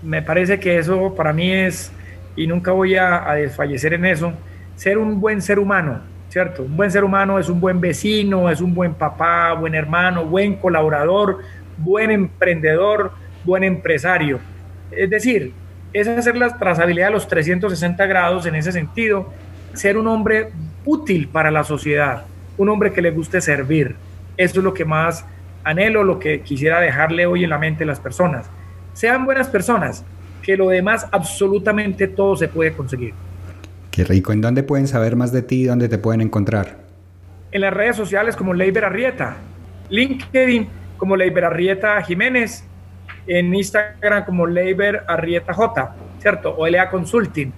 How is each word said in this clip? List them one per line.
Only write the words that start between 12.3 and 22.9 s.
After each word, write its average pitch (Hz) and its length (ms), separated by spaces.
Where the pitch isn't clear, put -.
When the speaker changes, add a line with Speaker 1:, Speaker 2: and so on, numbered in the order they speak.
Speaker 1:
buen 185 200
empresario. 160 760
Es 190 180
decir, 214 440
es 208 140
hacer 233 300
la 240 200
trazabilidad 175 520
a - 20
los 214 160
trescientos 180 440
sesenta 175 340
grados 180 400
en 165 100
ese 156 160
sentido, 196 600
ser 202 240
un 220 100
hombre 220 420
útil 208 420
para 156 240
la 151 120
sociedad, 147 600
un 196 120
hombre 208 240